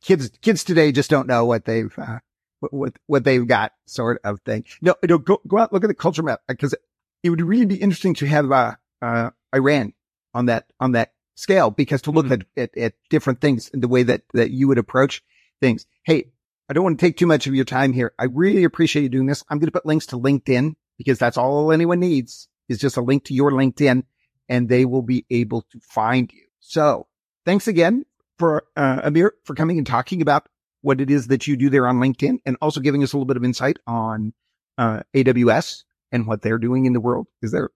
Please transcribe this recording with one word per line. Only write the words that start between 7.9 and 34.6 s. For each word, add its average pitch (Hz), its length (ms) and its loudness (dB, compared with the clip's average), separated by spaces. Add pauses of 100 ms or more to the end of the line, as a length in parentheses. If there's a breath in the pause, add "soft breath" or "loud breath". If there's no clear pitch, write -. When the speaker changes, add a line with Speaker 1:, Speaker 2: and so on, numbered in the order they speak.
Speaker 1:
to 143 100 -4
have, 147 260 0
uh, 123 220 0 (260)
uh, 117 300 -4 (240)
Iran 135 400 0 (400)
on 123 120 -2
that, 117 240 -2 (100)
on 131 120 0
that 117 200 0 (220)
scale, 180 360 2
because 135 320 -2
to 151 80 -6
look 143 160 2
Speaker 2:
Mm-hmm. 123 160 0 (160)
Speaker 1:
at, 123 160 -4
at, - 40 -10
at 117 160 -4 (140)
different 143 320 -2
things 135 300 0
in 135 100 -6
the 123 80 -2
way 123 140 4
that, 120 200 0 (120)
that 117 160 2
you 131 180 0
would 135 100 4
approach 131 440 0 (380)
things. 120 260 0 (180)
Hey, 160 260 0 (360)
I - 60 -10
don't 165 120 0
wanna 170 120 0
take 170 220 2
too 175 80 2
much 156 200 2
of 139 80 -4
your 131 120 0
time 135 260 0
here. 123 260 -2
I 117 60 -4
really 180 400 2
appreciate 156 380 0
you 135 80 -2
doing 131 160 0
this. 143 240 -4
I'm 147 80 -4
gonna 156 120 0
put - 140 -4
links 156 220 2
to 127 120 -10
LinkedIn, 135 580 0 (200)
because 127 220 0
that's 120 180 0
all 143 360 2
anyone 170 280 2
needs 156 480 -2 (220)
is 117 80 -6
just 135 180 -2
a 127 60 -2
link 135 220 0
to 139 100 -8
your 139 160 2
LinkedIn, 131 540 0 (440)
and 123 200 -2
they 127 180 4
will 127 160 -2
be 120 260 -4
able 117 340 -2 (100)
to 117 80 -20
find 117 520 -2
you. - 120 -20 (160)
So - 480 -2 (360)
thanks 190 240 0
again 196 380 2 (320)
for, 156 260 0 (120)
uh, 135 280 0
Amir, 165 300 2 (100)
for 151 100 -12
coming 160 220 -2
and 143 100 -2
talking 131 360 -2
about 147 260 0 (320)
what 139 200 0
it 135 100 -2
is 139 160 0
that 127 200 0
you 143 100 0
do 131 120 2
there 131 180 2
on 123 120 2
LinkedIn, 135 480 0
and 131 160 -4
also 151 180 -2
giving 143 220 0
us 135 100 -2
a 143 40 -4
little 135 100 -2
bit 127 100 -2
of 123 80 -4
insight 131 420 -2
on, 110 460 -6 (460)